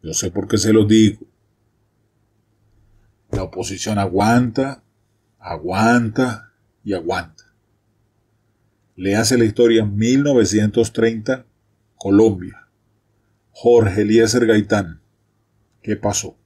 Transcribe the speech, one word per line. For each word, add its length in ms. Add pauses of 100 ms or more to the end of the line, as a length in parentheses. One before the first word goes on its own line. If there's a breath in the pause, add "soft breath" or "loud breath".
Yo 120
sé 180
por 160
qué 100
se 160
los 140
digo. 380 (2000)
La 120
oposición 560
aguanta, 840 (560)
aguanta 1120 (300)
y 100
aguanta. 500 (1500)
Léase 420
la 80
historia 400
mil 380
novecientos 680
treinta, 520 (520)
Colombia. 680 (840)
Jorge 500
Eliezer 440
Gaitán. 560 (800)
¿Qué 140
pasó? 500